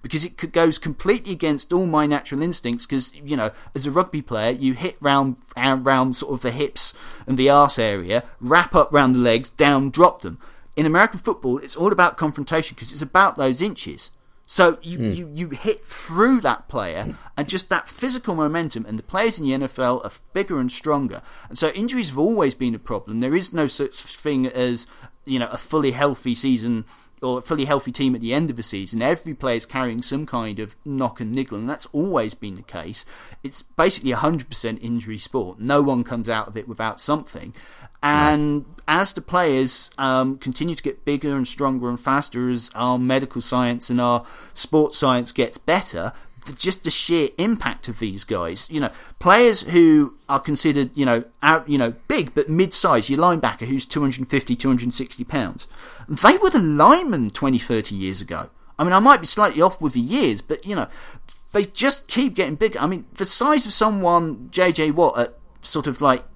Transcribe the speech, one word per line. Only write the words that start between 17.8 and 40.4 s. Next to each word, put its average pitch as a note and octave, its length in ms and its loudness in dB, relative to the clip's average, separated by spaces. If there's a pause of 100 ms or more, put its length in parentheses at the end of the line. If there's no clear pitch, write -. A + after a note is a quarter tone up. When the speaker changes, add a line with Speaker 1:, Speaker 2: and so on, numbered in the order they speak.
Speaker 1:
physical B3 460 -6
momentum, D#3 520 -2
and G#2+ 120 -8
the A2 60 -12
players G#3+ 340 -2
in D#3 60 -6
the C3+ 100 0
N C3+ 80 -2
F C3 160 -8
L B2+ 240 0
are G2+ 80 -8 (220)
bigger F#3+ 260 -2
and B2+ 120 0
stronger. C#3+ 520 -4 (260)
And - 80 -12
so D#3 120 0
injuries A#3 400 -2
have C3+ 100 -6
always E3+ 380 2
been A#2+ 180 -2
a A2 60 -8
problem. G#2+ 400 -6
There C3+ 160 0
is F3+ 160 -2
no D#3 160 0
such - 340 -6
thing C3+ 440 -2
as, B2+ 420 -4 (360)
you C3 140 -2
know, A#2 140 -2
a - 40 -10
fully C#3+ 360 0
healthy B2+ 420 0
season A#2 500 0 (380)
or B2+ 160 -2
a - 20 -4
fully D3+ 260 -2
healthy C3+ 260 -2
team C3 240 0
at A2+ 40 -8
the A#2 140 -4
end D#3 160 0
of A#2 60 -8
the A#2 80 -8
season. G#2 360 -6
Every D#3+ 320 0
player's B2 320 -4
carrying B2 380 -6
some D3 240 -6
kind A2 320 -6
of G#2+ 160 -10 (100)
knock C3 360 -4
and A2 120 -6
niggle, B2+ 240 -6
and A2+ 120 -8
that's D3 240 -8
always C#3+ 420 -2
been G2+ 220 -12
the G2 60 -16
case. - 440 -14 (380)
It's - 180 -12
basically D#3+ 480 0
a A#2+ 60 -2
hundred D3 320 -2
percent A2+ 340 -6
injury A2 360 -6
sport. G#2 420 -6
No C#3+ 200 2
one C3+ 220 2
comes A#2 260 -4
out A2 200 -2
of G#2+ 80 -12
it G#2+ 120 -10
without A2 320 -6
something. - 540 -6 (480)
Speaker 2:
No. D3 60 2
Speaker 1:
And D3 560 2 (240)
as F3+ 240 2
the - 80 -10
players, C#3 760 0
um, C3 420 0
continue D3+ 360 -4